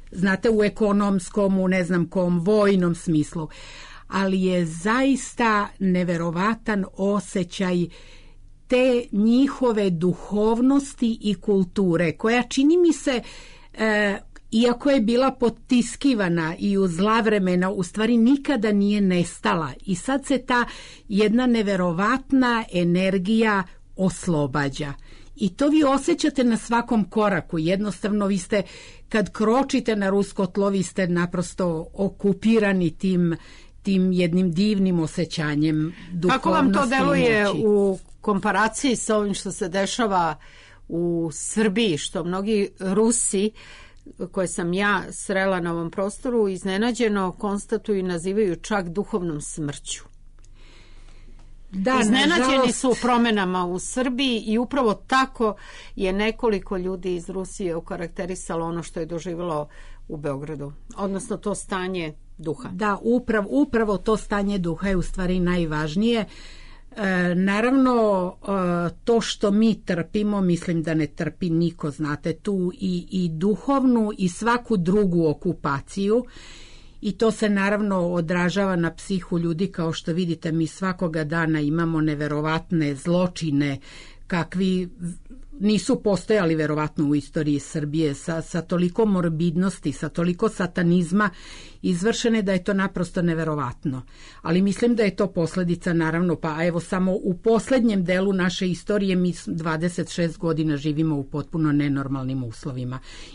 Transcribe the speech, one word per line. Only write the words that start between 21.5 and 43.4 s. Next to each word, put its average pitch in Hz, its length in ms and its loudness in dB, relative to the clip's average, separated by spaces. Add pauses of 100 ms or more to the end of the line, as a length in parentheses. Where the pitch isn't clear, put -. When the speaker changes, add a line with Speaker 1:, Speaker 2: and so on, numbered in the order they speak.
Speaker 1:
energija 190 880 2 (320)
oslobađa. 147 960 -2 (420)
I 202 140 0
to 277 180 0
vi 302 160 6
osjećate 277 600 2
na 233 140 4
svakom 233 520 0
koraku. 196 500 0
Jednostavno, 202 640 0
vi 196 120 2
ste, 196 260 0 (460)
kad 214 220 0
kročite 233 640 2
na 196 140 0
rusko 196 360 0
tlo, 196 240 0
vi 196 140 0
ste 185 240 -2
naprosto 175 840 -2
okupirani 196 1040 2
tim, 175 380 2 (480)
tim 185 280 2
jednim 180 400 2
divnim 190 480 2
osjećanjem 156 960 0 (160)
duhovnosti 185 320 0
Speaker 2:
Kako 320 60 2
vam 277 240 4
to 285 120 4
deluje 262 560 4
Speaker 1:
i - 20 4
moći. 196 220 0
Speaker 2:
u 202 340 4 (220)
komparaciji 214 760 2
sa 214 220 0
ovim 208 160 0
što 185 180 -6
se 190 180 -4
dešava 190 640 0 (520)
u 170 460 -2
Srbiji, 214 640 0
što 165 260 -6
mnogi 196 460 0 (100)
Rusi 208 720 2 (800)